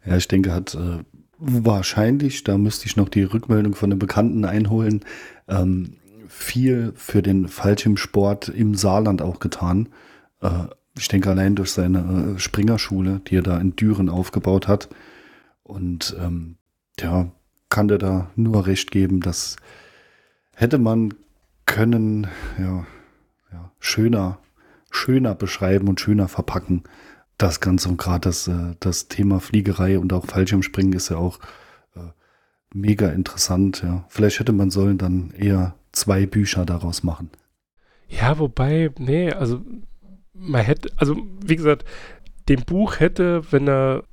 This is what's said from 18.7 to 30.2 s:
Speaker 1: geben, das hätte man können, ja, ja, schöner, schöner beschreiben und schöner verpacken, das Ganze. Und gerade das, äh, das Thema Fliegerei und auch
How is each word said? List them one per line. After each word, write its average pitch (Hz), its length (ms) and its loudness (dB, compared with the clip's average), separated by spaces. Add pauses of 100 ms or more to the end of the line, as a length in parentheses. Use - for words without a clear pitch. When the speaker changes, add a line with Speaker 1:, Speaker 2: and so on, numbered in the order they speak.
Speaker 1:
geben, 95 300 2
das - 360 -6 (960)
hätte 123 240 2
man 113 360 2 (520)
können, 110 600 2 (320)
ja, 92 260 -4 (680)
ja, 87 180 -18 (100)
schöner, 107 580 0 (520)
schöner 127 440 0
beschreiben 98 540 0
und 92 120 0
schöner 101 280 2
verpacken, - 540 -4 (560)
das 90 220 0
Ganze. 92 280 0
Und 90 80 -2
gerade 90 320 -2
das, - 200 -4
äh, 87 320 -4
das - 280 -4
Thema 98 320 0
Fliegerei 95 580 0
und 90 140 0
auch 90 140 -2